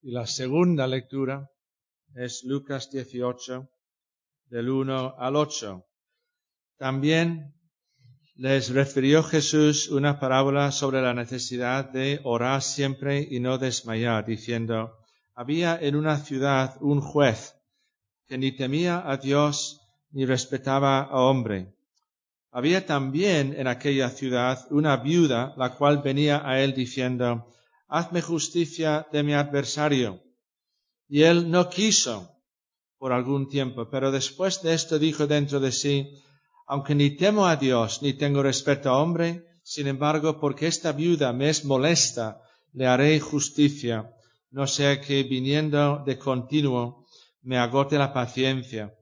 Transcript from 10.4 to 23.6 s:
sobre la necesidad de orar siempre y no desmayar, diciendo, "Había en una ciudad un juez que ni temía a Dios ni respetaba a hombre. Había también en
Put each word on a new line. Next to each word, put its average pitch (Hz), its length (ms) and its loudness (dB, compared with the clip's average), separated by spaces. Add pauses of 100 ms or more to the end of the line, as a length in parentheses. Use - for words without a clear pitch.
sobre 135 320 -2
la 123 100 0
necesidad 123 800 -4
de 135 320 -2
orar 127 400 0
siempre 139 680 -2
y 127 100 -4
no 127 200 -2
desmayar, 113 680 -2
diciendo, 113 720 -4 (380)
"Había 165 440 -2
en 143 160 -2
una 151 220 0
ciudad 135 640 0
un 143 180 2
juez 139 560 2 (680)
que 131 140 -10
ni 135 140 -2
temía 165 540 -2
a 139 100 -2
Dios 143 640 0 (280)
ni 135 160 -4
respetaba 135 760 0
a 139 180 -2
hombre. 113 560 2 (720)
Había 170 380 0
también 143 680 0
en 131 120 -4